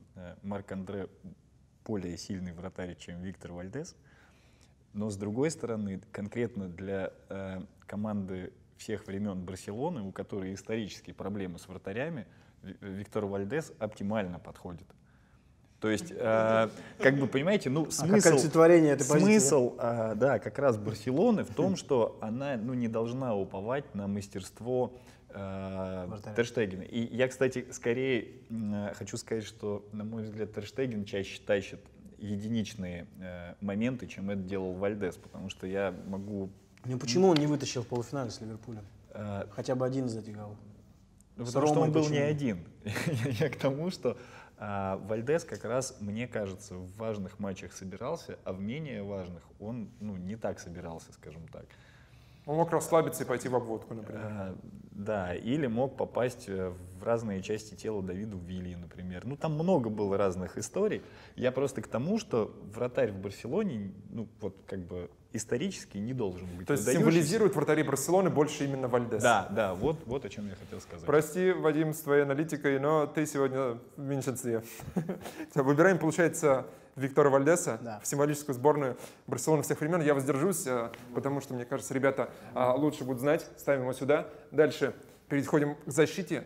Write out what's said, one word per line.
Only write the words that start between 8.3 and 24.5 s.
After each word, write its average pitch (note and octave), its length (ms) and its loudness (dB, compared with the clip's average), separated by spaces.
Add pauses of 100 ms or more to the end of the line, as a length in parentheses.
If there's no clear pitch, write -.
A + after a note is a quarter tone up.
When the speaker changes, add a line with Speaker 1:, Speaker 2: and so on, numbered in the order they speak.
Speaker 1:
всех - 320 -8
времён G2 360 -4
Барселоны, G#2 580 -6
у F#2+ 100 -8
которой G2 420 -8
исторические G2+ 600 -8
проблемы F#2+ 440 -6
с - 80 -16
вратарями, G#2 600 -8 (360)
Ви-, F#2+ 180 -14
Виктор G2+ 460 -6
Вальдес G2+ 520 -4
оптимально G2+ 600 -4
подходит. - 480 -14 (920)
То A2 100 2
есть, G2 200 0
э, A2+ 580 4 (300)
как C#3 200 8
бы, C3+ 80 2
понимаете, D3+ 420 2
ну, D3+ 140 2
Speaker 2:
А - 40 0
как - 60 -8 (300)
Speaker 1:
смысл, E3+ 60 8
Speaker 2:
олицетворение D#3+ 640 10
этой C3+ 120 0
позиции, F3+ 280 8
да? G#3+ 60 10
Speaker 1:
смысл, C3+ 380 6
э, A#2 380 0
да, B2 220 4
как A2 200 -6
раз C3 200 4
Барселоны C3+ 640 2
в G2+ 100 -8
том, F3 220 2
что A#2+ 460 2
она, B2+ 340 -2
ну, A#2 160 -4
не A#2+ 160 0
должна A#2 480 -2
уповать G2+ 580 -4
на G2+ 120 -4
мастерство, G#2+ 880 -4 (340)